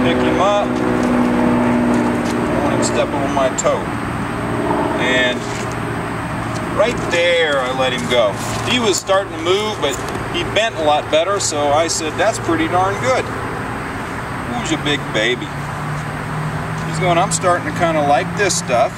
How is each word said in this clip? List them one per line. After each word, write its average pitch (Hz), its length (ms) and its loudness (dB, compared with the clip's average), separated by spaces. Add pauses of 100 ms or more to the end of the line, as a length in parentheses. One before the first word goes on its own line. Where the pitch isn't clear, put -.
Pick 127 140 2
him 127 240 2
up. 208 260 2
I 120 1900 2
want 120 140 0
him 117 80 2
stepping 117 320 0
on 117 180 -2
my 131 220 2
toe. - 260 0 (1160)
And 127 400 0 (1400)
right 226 200 2 (140)
there, 170 500 2
I 127 180 -2
let 131 140 2
him 123 160 -4
go. 117 240 4 (360)
He 247 100 2
was 214 180 2
starting 190 340 0
to 160 80 -8
move, 196 420 0
but 143 140 0 (380)
he 170 100 -2 (120)
bent 220 200 0
a 160 80 -2
lot 147 280 2
better, 175 280 2
so 147 320 0
I 160 160 4
said, 160 300 -4
"That's 208 220 2
pretty 160 280 0
darn 185 320 2
good." 247 260 2
Who's - 1500 -6
a 156 60 0
big 143 220 0 (140)
baby? 117 340 0 (1400)
He's 156 120 -4
going, 175 180 4
"I'm 180 140 2
starting 175 400 0
to - 80 -4
kinda 165 220 2
like 147 360 2
this 196 180 2
stuff." - 420 2